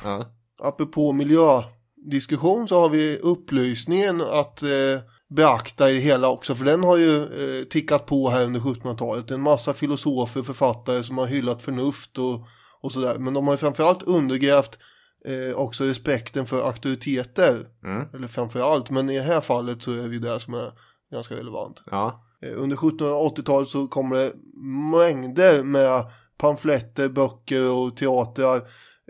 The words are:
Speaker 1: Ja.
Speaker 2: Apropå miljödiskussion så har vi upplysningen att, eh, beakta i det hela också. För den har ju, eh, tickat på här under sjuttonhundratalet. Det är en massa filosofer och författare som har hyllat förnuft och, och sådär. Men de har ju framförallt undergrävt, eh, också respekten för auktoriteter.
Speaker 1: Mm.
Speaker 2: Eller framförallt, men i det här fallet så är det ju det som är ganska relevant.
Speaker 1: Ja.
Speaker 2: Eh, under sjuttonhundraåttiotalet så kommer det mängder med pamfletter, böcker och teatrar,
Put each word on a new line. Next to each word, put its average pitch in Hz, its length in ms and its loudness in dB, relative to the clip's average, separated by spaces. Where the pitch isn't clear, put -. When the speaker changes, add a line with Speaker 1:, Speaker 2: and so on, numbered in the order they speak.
Speaker 1:
Ja. 104 220 -6
Speaker 2:
Apropå 147 480 -2
miljödiskussion 147 1600 2
så 185 140 4
har 165 80 4
vi 151 300 0
upplysningen 165 1000 0
att, 147 420 -2
eh, 143 60 -2
beakta 139 640 4
i - 20 2
det 135 60 0
hela 131 300 4
också. - 260 -4
För 127 100 -4
den 160 180 4
har 180 140 6
ju, 160 260 6
eh, 135 460 -8
tickat 151 360 0
på 135 240 0
här 127 140 2
under 123 160 -2
sjuttonhundratalet. 117 680 -6
Det 135 60 -8
är - 40 -6
en 135 60 -6
massa 143 300 2
filosofer 139 680 -4
och 117 60 -6
författare 123 580 -2
som 127 140 -8
har 127 100 -2
hyllat 123 340 -4
förnuft - 560 -6
och, 127 300 -4
och 135 100 -8
sådär. 123 280 -2
Men 131 140 -4
de 139 140 0
har 143 60 4
ju 139 40 0
framförallt 156 460 2
undergrävt, 139 760 2
eh, 131 340 -8
också 131 240 -4
respekten 131 640 -4
för 127 220 -4
auktoriteter. 127 1000 -2
Speaker 1:
Mm. 101 300 -8
Speaker 2:
Eller 131 140 -12
framförallt, 123 640 -2
men 135 200 -2
i 135 60 -4
det 135 80 -2
här 160 180 0
fallet 123 420 -4
så 123 80 -6
är 120 160 -6
det 117 60 -8
ju 120 60 -6
det 113 200 -6
som 117 140 -14
är 117 180 -8
ganska 117 240 -12
relevant. 113 500 -12
Speaker 1:
Ja. 107 380 -6
Speaker 2:
Eh, 113 160 -8
under 139 160 -4
sjuttonhundraåttiotalet 147 920 0
så 139 180 -4
kommer 131 280 -4
det 131 160 0
mängder 156 720 4
med 131 420 4
pamfletter, 139 720 0
böcker 131 640 0
och 127 240 -2
teatrar, 127 580 0